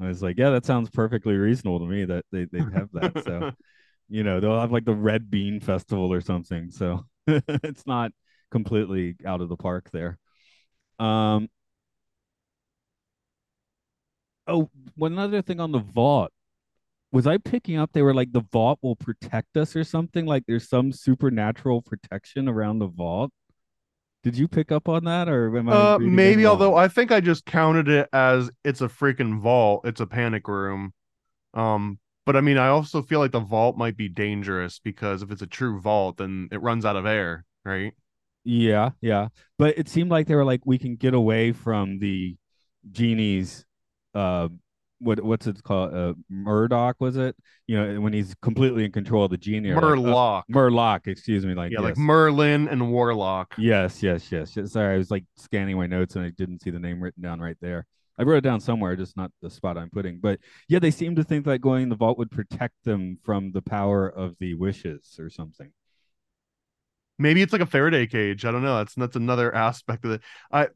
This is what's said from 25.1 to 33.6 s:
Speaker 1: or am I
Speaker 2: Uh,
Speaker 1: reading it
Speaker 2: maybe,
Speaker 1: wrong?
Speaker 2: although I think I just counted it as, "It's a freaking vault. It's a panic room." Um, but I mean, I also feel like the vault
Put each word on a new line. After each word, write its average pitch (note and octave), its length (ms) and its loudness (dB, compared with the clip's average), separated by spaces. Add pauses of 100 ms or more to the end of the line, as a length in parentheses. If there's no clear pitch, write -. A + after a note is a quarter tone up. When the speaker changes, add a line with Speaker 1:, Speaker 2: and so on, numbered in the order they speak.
Speaker 1:
or A#2+ 300 2
am A#2+ 100 -2
I A3+ 40 4
Speaker 2:
Uh, G#3 240 6
Speaker 1:
reading G3 180 2
it - 20 -
Speaker 2:
maybe, G3+ 280 8
Speaker 1:
wrong? G#3+ 60 8
Speaker 2:
although G3 260 6
I F3+ 120 8
think A#3+ 240 2
I G#3+ 80 6
just E3+ 260 0
counted D#3+ 420 4
it C#3+ 240 4
as, B2+ 380 4 (140)
"It's C#3 160 -2
a B2+ 80 0
freaking B2 520 0
vault. A2+ 460 4
It's A#2 140 -6
a A2 60 -2
panic A2+ 420 -4
room." G2 440 -6 (640)
Um, G#2 440 -2 (280)
but C3+ 100 2
I C3+ 60 6
mean, C#3+ 160 4
I C3 100 4
also D3+ 340 0
feel D3 180 0
like C3 120 0
the A#2 80 0
vault A2 360 0